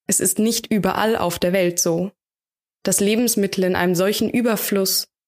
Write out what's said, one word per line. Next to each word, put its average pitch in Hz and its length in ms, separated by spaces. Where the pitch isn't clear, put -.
es - 140
ist - 180
nicht 226 280
überall 214 500
auf 175 220
der 180 160
Welt 175 240
so, 175 320
dass - 180
Lebensmittel 208 640
in 185 120
einem 180 180
solchen 208 340
Überfluss 208 800